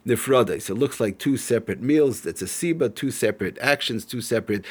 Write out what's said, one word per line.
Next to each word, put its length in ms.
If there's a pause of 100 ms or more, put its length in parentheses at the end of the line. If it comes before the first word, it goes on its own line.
nefrades. 640
It 40
looks 240
like 200
two 180
separate 460
meals. 420
It's 160
a 60
siba, 480
two 160
separate 480
actions, 480
two 160
separate, 480